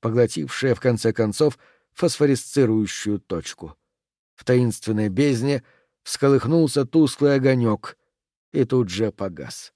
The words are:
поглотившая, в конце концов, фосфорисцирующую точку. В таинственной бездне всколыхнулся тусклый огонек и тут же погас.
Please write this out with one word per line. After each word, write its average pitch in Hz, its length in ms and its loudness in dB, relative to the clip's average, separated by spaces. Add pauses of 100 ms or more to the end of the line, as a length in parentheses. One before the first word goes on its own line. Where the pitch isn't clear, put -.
поглотившая, 123 720 0
в - 60 -16
конце 113 320 0
концов, 113 460 0 (340)
фосфорисцирующую 113 1300 0
точку. 82 560 -10 (580)
В - 100 -20
таинственной 113 640 0
бездне 131 540 0 (400)
всколыхнулся 139 800 0
тусклый 143 520 2
огонек 127 600 0 (560)
и 143 120 2
тут 123 240 0
же 98 240 -2
погас. 87 640 -12